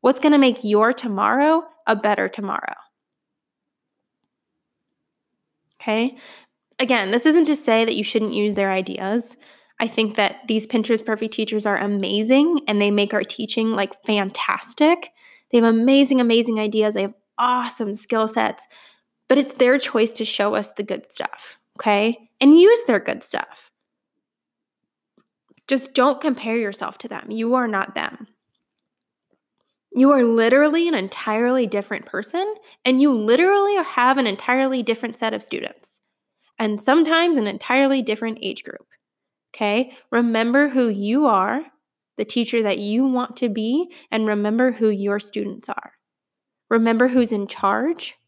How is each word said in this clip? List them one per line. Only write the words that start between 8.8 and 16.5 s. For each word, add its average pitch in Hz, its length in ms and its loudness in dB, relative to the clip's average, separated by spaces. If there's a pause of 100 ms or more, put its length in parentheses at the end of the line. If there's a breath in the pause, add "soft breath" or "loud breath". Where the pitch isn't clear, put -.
I 233 80 -2
think 220 280 -2
that 202 320 -2
these 220 200 -2
Pinterest 220 380 0
Perfect 220 280 -4
Teachers 214 320 -4
are 202 120 0
amazing 220 920 2
and 208 140 0
they 202 100 2
make 202 220 0
our 196 100 -2
teaching, 220 480 -4
like, 202 340 -6
fantastic. 226 1040 -2 (400 soft breath)
They 240 80 4
have 226 60 4
amazing, 254 540 4
amazing 226 400 2